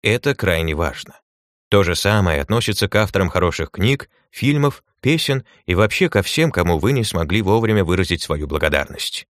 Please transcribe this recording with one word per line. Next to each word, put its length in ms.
Это 300
крайне 400
важно. 460
То 140
же 120
самое 460
относится 480
к 60
авторам 340
хороших 420
книг, 380
фильмов, 540
песен 440
и 80
вообще 340
ко 140
всем, 280
кому 280
вы 140
не 100
смогли 400
вовремя 420
выразить 380
свою 240
благодарность. 800